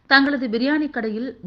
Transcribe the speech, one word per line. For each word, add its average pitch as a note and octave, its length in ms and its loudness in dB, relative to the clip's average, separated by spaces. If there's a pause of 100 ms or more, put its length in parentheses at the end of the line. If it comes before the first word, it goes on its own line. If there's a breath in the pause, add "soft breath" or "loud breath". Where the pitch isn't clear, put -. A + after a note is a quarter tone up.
தங்களது C#4 420 2
பிரியாணி C#4 420 0
கடையில் A3+ 560 -6